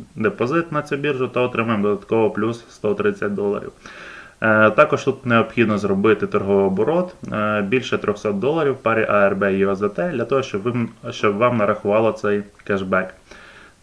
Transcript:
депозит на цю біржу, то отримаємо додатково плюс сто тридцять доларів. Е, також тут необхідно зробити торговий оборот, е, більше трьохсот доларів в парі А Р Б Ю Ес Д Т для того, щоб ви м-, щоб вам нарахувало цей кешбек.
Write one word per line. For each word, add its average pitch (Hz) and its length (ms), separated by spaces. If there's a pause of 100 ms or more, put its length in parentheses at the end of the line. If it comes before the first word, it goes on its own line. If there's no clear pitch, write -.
(160)
депозит 123 560
на 151 100
цю 147 140
біржу, 139 320
то 120 160
отримаємо 117 400
додатково 104 480
плюс 113 380
сто - 240
тридцять 101 400
доларів. 101 380 (720)
Е, 110 260
також 143 340
тут 127 220
необхідно 117 520
зробити 101 500
торговий 98 380
оборот, 135 500 (160)
е, 107 300
більше 107 360
трьохсот 101 420
доларів 139 340
в 123 40
парі 113 320
А 101 160
Р 98 100
Б 98 180
Ю 98 180
Ес 95 80
Д 104 100
Т 175 200
для 117 160
того, 135 160
щоб 107 200
ви 120 100
м-, 117 180 (220)
щоб 104 260
вам 120 200
нарахувало 107 540
цей 104 320 (200)
кешбек. 95 500 (680)